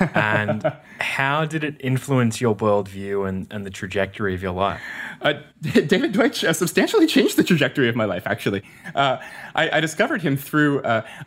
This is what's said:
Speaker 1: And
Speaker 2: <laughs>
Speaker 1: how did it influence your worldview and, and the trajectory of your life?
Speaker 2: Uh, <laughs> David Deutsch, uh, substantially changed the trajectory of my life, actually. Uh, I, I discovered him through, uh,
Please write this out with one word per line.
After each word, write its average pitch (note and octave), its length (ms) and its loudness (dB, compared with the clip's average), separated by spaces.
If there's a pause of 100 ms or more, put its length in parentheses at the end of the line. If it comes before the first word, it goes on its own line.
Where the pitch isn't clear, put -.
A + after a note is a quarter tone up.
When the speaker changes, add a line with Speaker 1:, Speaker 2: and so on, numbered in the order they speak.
(140)
Speaker 1:
And G#2+ 580 0 (160)
Speaker 2:
<laughs> - 120 -16
Speaker 1:
how C#3+ 460 0
did D3+ 180 -4
it D3 160 -6
influence B2+ 640 0
your A2+ 140 2
worldview G2 720 0
and, F#2+ 220 -4
and G#2 160 -10
the F#2+ 40 -12
trajectory G2 680 -4
of F2+ 80 -6
your F#2 80 -4
life? F#2 300 -2 (400)
Speaker 2:
Uh, D#3 120 2 (160)
<laughs> - 120 -20
David G3+ 500 2
Deutsch, B3+ 320 2
uh, D#3+ 100 2
substantially D#4 540 2
changed - 300 2
the - 60 6
trajectory C#3 460 2
of A2+ 60 0
my A2+ 100 0
life, F#2 220 -2
actually. G2+ 360 -2 (300)
Uh, C#3 240 2 (380)
I, D#3 220 0
I - 20 4
discovered F#3+ 420 -2
him C#3+ 140 0
through, C#3+ 460 2
uh, A2+ 220 0 (240)